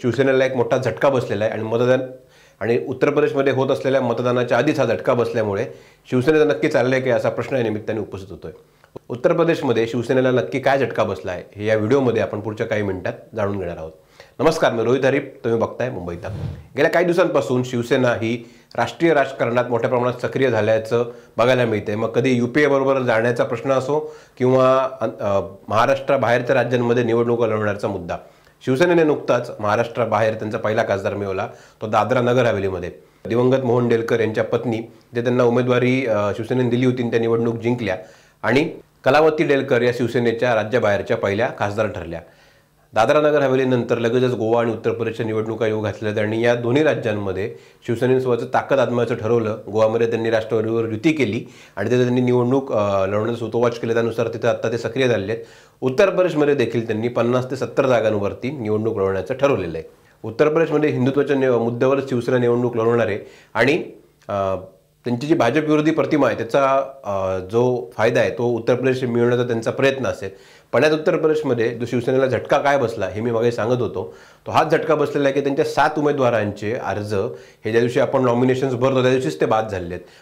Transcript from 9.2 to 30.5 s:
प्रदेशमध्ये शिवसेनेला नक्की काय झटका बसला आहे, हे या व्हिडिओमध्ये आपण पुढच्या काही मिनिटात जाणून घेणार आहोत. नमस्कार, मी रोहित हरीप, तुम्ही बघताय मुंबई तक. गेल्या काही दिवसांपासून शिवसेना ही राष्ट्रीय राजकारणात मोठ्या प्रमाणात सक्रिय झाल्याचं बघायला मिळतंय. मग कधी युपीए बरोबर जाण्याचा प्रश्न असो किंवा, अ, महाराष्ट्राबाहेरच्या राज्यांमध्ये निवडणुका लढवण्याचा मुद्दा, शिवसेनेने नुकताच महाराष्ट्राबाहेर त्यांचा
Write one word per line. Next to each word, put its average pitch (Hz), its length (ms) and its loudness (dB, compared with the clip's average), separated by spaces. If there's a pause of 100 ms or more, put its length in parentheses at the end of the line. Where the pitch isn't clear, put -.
प्रदेशमध्ये 143 540 2
शिवसेनेला 127 440 0
नक्की 123 280 -2
काय 139 200 2
झटका 120 240 -2
बसला 98 280 -6
आहे, 90 120 -8 (120)
हे 104 100 -8
या 110 100 2
व्हिडिओमध्ये 113 460 2
आपण 101 180 -4
पुढच्या 110 280 -6
काही 104 160 -2
मिनिटात 98 300 -4 (220)
जाणून 101 240 -2
घेणार 85 180 -8
आहोत. 80 140 -12 (480)
नमस्कार, 151 340 2
मी 113 100 0
रोहित 131 220 2
हरीप, 135 380 -2
तुम्ही 113 180 0
बघताय 123 280 -4
मुंबई 87 260 -8
तक. - 140 -10 (480)
गेल्या 151 140 2
काही 170 140 2
दिवसांपासून 151 580 2
शिवसेना 127 440 0
ही 117 420 -2 (260)
राष्ट्रीय 160 380 0
राजकारणात 123 560 0
मोठ्या 120 200 0
प्रमाणात 123 360 0
सक्रिय 131 240 0
झाल्याचं 110 560 0 (320)
बघायला 123 280 4
मिळतंय. 107 300 -2
मग 113 120 -2
कधी 120 240 0
युपीए 120 360 2
बरोबर 135 340 2
जाण्याचा 120 420 2
प्रश्न 127 280 -2
असो 143 440 -2 (220)
किंवा, 131 520 4 (120)
अ, 110 380 -2 (280)
महाराष्ट्राबाहेरच्या 127 880 2
राज्यांमध्ये 120 480 2
निवडणुका 117 440 2
लढवण्याचा 107 400 -2
मुद्दा, 87 300 -6 (480)
शिवसेनेने 170 380 4
नुकताच 135 560 0
महाराष्ट्राबाहेर 110 760 0
त्यांचा 107 240 -6